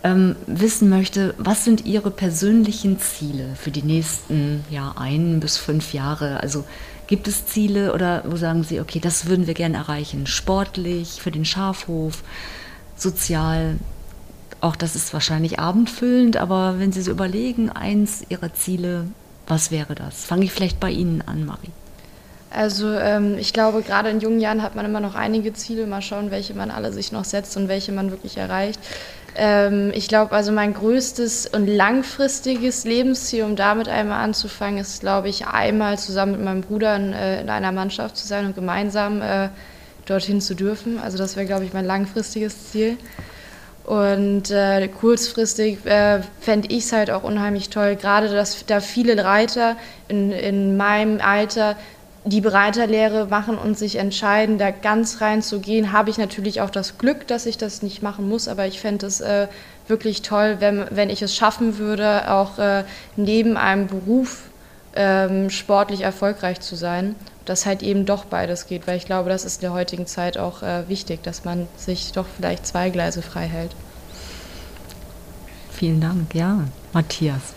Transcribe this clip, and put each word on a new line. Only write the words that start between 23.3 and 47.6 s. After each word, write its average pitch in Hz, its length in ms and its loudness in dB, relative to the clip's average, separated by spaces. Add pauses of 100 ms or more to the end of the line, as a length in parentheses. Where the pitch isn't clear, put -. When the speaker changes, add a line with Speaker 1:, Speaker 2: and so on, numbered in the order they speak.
Speaker 2:
ich - 160 -4
glaube, 220 300 4
gerade 214 260 0
in 214 120 2
jungen 226 180 2
Jahren 214 240 2
hat - 120 -6
man 214 80 -4
immer 208 160 -2
noch 202 140 -4
einige 220 400 0
Ziele. 220 320 -6
Mal 196 160 -6
schauen, 202 300 -6
welche 202 240 -6
man 196 160 -6
alle 202 200 -4
sich 202 200 -6
noch 214 120 -6
setzt 202 340 -6
und 196 100 0
welche 196 240 -2
man 196 180 -2
wirklich 190 280 -10
erreicht. 190 420 -2 (560)
Ähm, 202 580 4
ich 214 140 -4
glaube, 214 280 4
also 208 160 2
mein 208 220 2
größtes 233 760 0
und 208 200 2
langfristiges 254 1160 2
Lebensziel, 240 600 2
um 214 120 0
damit 208 320 2
einmal 208 360 0
anzufangen, 202 560 -2
ist, - 220 -8
glaube 196 280 0
ich, - 180 -6
einmal 208 500 2
zusammen 196 360 0
mit 202 80 -4
meinem 190 200 -2
Bruder 208 340 0
in, 196 180 0
äh, 190 280 -2
in - 80 -8
einer 190 220 0
Mannschaft 196 460 -4
zu - 100 -8
sein 202 180 -2
und 190 100 -4
gemeinsam, 202 680 -2
äh, 196 280 0 (560)
dorthin 196 360 0
zu 196 140 -4
dürfen. 214 440 -2
Also 190 180 -6
das 190 180 -4
wäre, 196 100 -2
glaube 190 200 -2
ich, 185 80 -8
mein 190 120 -2
langfristiges 202 880 -4
Ziel. 220 260 0 (880)
Und, 202 680 2
äh, 196 360 4
kurzfristig, 220 960 2
äh, 208 360 6 (200)
fänd 208 300 2
ich's 226 200 0
halt 214 180 2
auch 190 140 0
unheimlich 202 460 0